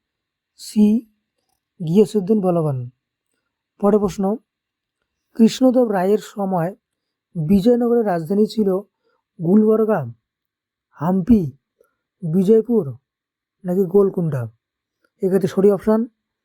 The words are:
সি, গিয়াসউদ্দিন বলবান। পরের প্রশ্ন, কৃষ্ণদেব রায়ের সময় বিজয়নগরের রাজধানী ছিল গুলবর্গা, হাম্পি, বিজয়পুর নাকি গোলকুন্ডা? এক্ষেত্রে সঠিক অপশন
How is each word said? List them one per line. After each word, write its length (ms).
সি, 480
গিয়াসউদ্দিন 540
বলবান। 480
পরের 200
প্রশ্ন, 380
কৃষ্ণদেব 580
রায়ের 260
সময় 580
বিজয়নগরের 580
রাজধানী 400
ছিল 320
গুলবর্গা, 600
হাম্পি, 640
বিজয়পুর 560
নাকি 200
গোলকুন্ডা? 580
এক্ষেত্রে 260
সঠিক 240
অপশন 340